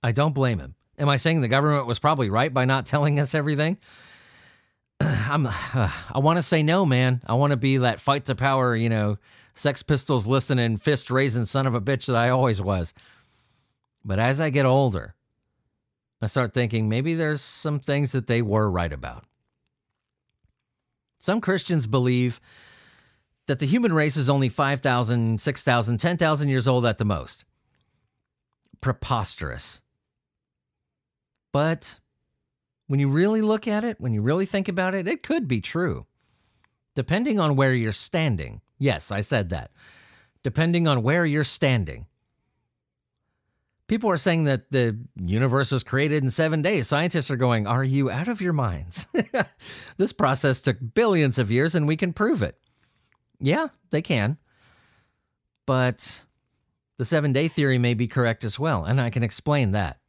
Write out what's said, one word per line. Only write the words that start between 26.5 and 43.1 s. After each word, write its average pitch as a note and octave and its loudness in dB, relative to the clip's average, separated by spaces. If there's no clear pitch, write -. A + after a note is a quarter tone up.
old B2+ 4
at A2 0
the G#2+ 0
most. E2 -4
Preposterous. - -4
But D#3+ -2
when C#3 0
you C#3 2
really G3 2
look G#3+ 0
at G#3+ -2
it, A#3 -6
when B2 -2
you G#2 0
really D#3 0
think G3 -2
about F#3 -2
it, F#3 -4
it C#4 -4
could C#4 -2
be A#2+ 0
true, C#3 -4
depending G#3 0
on D3+ 2
where C3+ 4
you're A2+ 0
standing. G#2+ -4
Yes, C3+ -2
I G2+ -4
said G#2 -2
that. D#2 -6
Depending E3 2
on C3 2
where E3 2
you're D3+ 0
standing. G#2+ -2